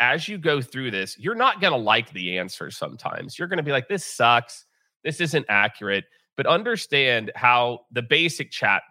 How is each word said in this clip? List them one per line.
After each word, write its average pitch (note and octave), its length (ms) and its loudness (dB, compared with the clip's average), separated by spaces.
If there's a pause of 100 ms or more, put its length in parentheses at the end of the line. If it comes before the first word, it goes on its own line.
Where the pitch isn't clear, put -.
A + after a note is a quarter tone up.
as C#3 260 2
you G#3 120 -10
go D3+ 220 0
through C3 300 -8
this, G2 280 -4
you're G#3+ 160 -6
not A#3 260 2
gonna F3 160 2
like A2+ 360 2
the F2+ 260 -6
answer F2+ 320 -8
sometimes. - 680 -10
You're F3+ 100 -6
gonna F3+ 140 -2
be D3 100 -2
like, C3 160 -2
"This G3 160 -4
sucks. A#2+ 600 2 (380)
This D#3 160 -6
isn't D3+ 280 0
accurate." G2+ 580 0 (300)
But C3 100 -4
understand C#3+ 880 0
how B2 560 2
the A#2+ 120 -6
basic D#3 480 0
chat G2+ 400 0